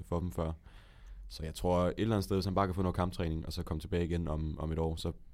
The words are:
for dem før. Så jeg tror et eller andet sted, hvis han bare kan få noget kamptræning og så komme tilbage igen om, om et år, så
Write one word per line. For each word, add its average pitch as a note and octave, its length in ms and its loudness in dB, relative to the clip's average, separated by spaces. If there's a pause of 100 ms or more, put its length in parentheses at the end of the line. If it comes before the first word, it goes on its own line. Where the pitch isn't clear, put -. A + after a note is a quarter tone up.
for F2 140 0
dem F2 120 -2
før. D#2+ 200 0 (760)
Så - 160 -10
jeg D#2 120 -6
tror F2+ 300 4
et E2+ 120 2
eller A2 180 4
andet F#2+ 80 4
sted, G2 120 0
hvis F#2+ 100 2
han F#2 100 0
bare G2 120 4
kan F2 80 -2
få G2 60 0
noget F2+ 140 2
kamptræning F2 500 0
og D#2 80 -6
så F2 100 -4
komme D#2 180 -2
tilbage F2 240 0
igen E2+ 220 0
om, D#2 320 -2
om D#2+ 120 -2
et D#2 80 0
år, D#2+ 160 2
så E2 160 -2 (220)